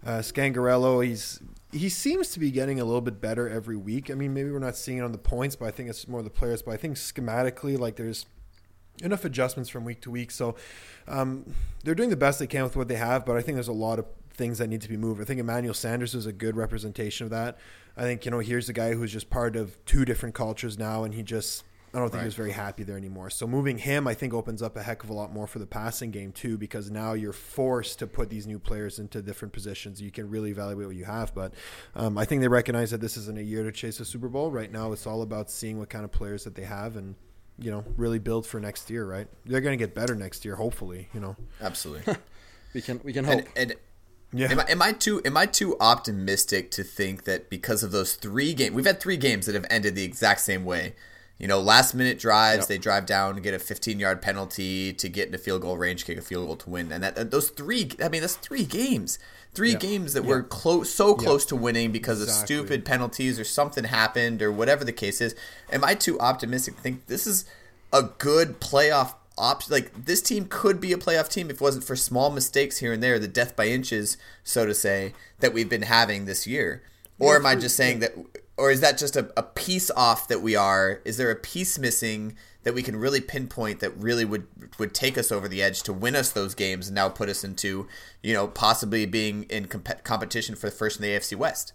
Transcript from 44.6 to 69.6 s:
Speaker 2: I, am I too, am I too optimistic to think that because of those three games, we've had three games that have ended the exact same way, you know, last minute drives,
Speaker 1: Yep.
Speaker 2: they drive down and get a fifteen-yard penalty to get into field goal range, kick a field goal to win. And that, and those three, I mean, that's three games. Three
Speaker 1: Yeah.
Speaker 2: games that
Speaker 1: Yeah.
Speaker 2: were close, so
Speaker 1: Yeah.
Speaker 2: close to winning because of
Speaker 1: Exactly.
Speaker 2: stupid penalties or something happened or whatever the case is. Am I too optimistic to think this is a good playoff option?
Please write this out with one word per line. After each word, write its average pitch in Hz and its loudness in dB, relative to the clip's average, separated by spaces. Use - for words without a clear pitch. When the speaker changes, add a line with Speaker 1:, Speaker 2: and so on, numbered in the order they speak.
Speaker 2:
I, - 2
am 170 2
I 208 6
too, 214 0
am 147 2
I 175 8
too 202 2
optimistic 98 4
to - -6
think 95 -4
that 92 -2
because 104 -2
of 95 -2
those 95 0
three 135 -2
games, 123 2
we've 135 2
had 190 4
three 185 -2
games 113 2
that 104 0
have 101 0
ended 104 2
the 98 0
exact 101 4
same 92 0
way, 90 -2
you 98 -2
know, 98 4
last 113 8
minute 127 2
drives, 110 6
Speaker 1:
Yep. 92 -2
Speaker 2:
they 101 0
drive 98 2
down 98 2
and 98 -6
get 98 0
a 92 -2
fifteen-yard 101 -2
penalty 95 -2
to 95 -4
get 98 -2
into 90 -8
field 95 -2
goal 90 -2
range, 90 -2
kick 85 -6
a 87 -10
field 87 -4
goal 80 -4
to - -14
win. 85 -6
And 87 -4
that, 95 -2
and 110 -4
those 143 2
three, 165 -4
I 165 0
mean, 160 -2
that's 170 -2
three 262 -4
games. 190 -2
Three 233 2
Speaker 1:
Yeah. 208 2
Speaker 2:
games 185 -2
that 127 2
Speaker 1:
Yeah. 120 2
Speaker 2:
were 127 4
close, - 2
so - 2
Speaker 1:
Yeah. 117 6
Speaker 2:
close 143 6
to 143 -2
winning 117 2
because 107 0
of 107 -2
Speaker 1:
Exactly. 104 0
Speaker 2:
stupid 147 0
penalties 127 0
or 107 -4
something 143 0
happened 113 2
or 107 4
whatever 131 4
the 120 -2
case 101 -2
is. - 2
Am 233 2
I 196 4
too 175 2
optimistic 127 2
to - -20
think 127 -4
this - -2
is - 0
a 135 8
good 151 2
playoff 143 6
option? 123 2